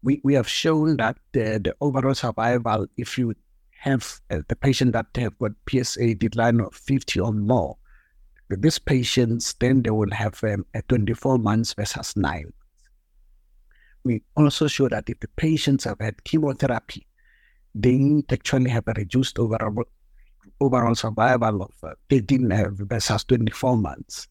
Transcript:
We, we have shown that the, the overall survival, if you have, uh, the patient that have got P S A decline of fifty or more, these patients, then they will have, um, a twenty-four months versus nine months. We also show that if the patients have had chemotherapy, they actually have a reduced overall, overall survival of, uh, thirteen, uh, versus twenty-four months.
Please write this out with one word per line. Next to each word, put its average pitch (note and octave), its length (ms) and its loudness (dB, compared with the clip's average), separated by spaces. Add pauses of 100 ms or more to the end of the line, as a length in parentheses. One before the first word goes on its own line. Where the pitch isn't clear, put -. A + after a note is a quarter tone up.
We, C#3 200 0
we C#3 120 4
have B2 120 2
shown D#3 500 2
that A#2 200 -2 (160)
the, A2 280 0
the G2 200 -2
overall C3+ 340 0
survival, A#2 800 -2
if - 220 -8
you A#2 180 0 (360)
have, - 580 -4
uh, D#2 180 -4
the A#2+ 80 -2
patient B2+ 380 2
that A2+ 220 -2
have A#2+ 240 -4
got A2 120 -2 (140)
P B2+ 160 0
S - 160 -6
A A#2 160 2
decline A2+ 480 2
of F#2+ 120 -4
fifty - 460 -2
or G#2+ 140 0
more, G#2 420 0 (760)
these G2+ 300 0
patients, A#2+ 800 0
then C3 220 4
they A#2 80 -2
will G#2+ 220 0
have, G#2 340 -4
um, G#2 280 -2
a A2 100 -6
twenty-four A#2+ 560 2
months A2 340 0
versus - 420 -8
nine D#2+ 280 -2
months. - 140 -18 (1500)
We A#2 160 0 (140)
also D3+ 320 4
show C3+ 220 2
that - 200 -6
if - 120 -8
the - 80 -10
patients D3 560 0
have - 140 -6
had G#2+ 260 -6
chemotherapy, C3+ 800 -2 (680)
they C3+ 560 2
actually B2+ 400 0
have A2+ 180 -2
a A#2 60 -4
reduced A2+ 460 -2
overall, A2+ 460 -2 (760)
overall B2 360 2
survival A2 680 0
of, - 80 -16 (120)
uh, D#2+ 100 -12 (160)
thirteen, B2+ 420 2
uh, F#2+ 220 2
versus G2+ 500 -4
twenty-four A#2+ 540 0
months. - 540 -6